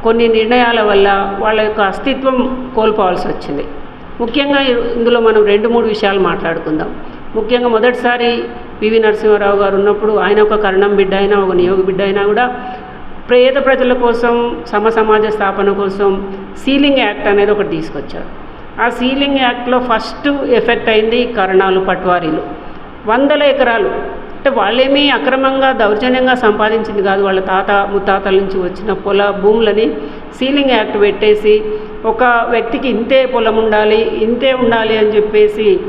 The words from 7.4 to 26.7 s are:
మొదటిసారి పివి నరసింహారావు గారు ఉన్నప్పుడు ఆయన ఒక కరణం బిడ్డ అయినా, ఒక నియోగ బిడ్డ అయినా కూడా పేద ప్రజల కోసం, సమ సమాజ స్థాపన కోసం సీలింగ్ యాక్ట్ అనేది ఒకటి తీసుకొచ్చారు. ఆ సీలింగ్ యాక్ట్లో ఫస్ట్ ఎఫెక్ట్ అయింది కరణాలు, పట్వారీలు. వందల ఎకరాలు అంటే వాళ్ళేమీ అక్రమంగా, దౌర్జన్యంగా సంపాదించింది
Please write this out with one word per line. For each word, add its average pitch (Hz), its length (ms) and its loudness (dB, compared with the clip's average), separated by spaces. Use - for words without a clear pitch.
మొదటిసారి 240 760 0
పివి 220 180 2
నరసింహారావు 208 560 2
గారు 196 200 2
ఉన్నప్పుడు 208 380 2
ఆయన 202 280 2
ఒక 214 140 2
కరణం 202 400 2
బిడ్డ 196 200 2
అయినా, 202 220 2
ఒక 190 140 0
నియోగ 180 300 2
బిడ్డ 185 200 0
అయినా 202 240 0
కూడా 247 400 0
పేద 262 340 4
ప్రజల 254 280 2
కోసం, 240 640 0
సమ 214 220 0
సమాజ 220 360 2
స్థాపన 202 460 0
కోసం 196 640 -2
సీలింగ్ 277 400 2
యాక్ట్ 208 300 -2
అనేది 202 240 2
ఒకటి 202 180 -2
తీసుకొచ్చారు. - 800 -8
ఆ 233 80 2
సీలింగ్ 269 500 0
యాక్ట్లో 247 400 0
ఫస్ట్ 247 480 -4
ఎఫెక్ట్ 269 640 0
అయింది 226 360 2
కరణాలు, 190 540 2
పట్వారీలు. 180 640 -2
వందల 277 380 2
ఎకరాలు 240 760 0
అంటే 277 100 0
వాళ్ళేమీ 262 600 2
అక్రమంగా, 269 640 0
దౌర్జన్యంగా 254 640 2
సంపాదించింది 214 680 0